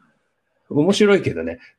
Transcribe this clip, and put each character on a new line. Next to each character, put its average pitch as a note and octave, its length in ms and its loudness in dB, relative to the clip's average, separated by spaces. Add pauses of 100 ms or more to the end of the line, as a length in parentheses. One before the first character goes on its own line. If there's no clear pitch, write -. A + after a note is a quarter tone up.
(680)
そ-、 - 40 -12
面 D3+ 200 0
白 G3+ 240 4
い D#3 40 0
け B2 140 -6
ど E2 80 -8
ね。 E2 160 -10 (200)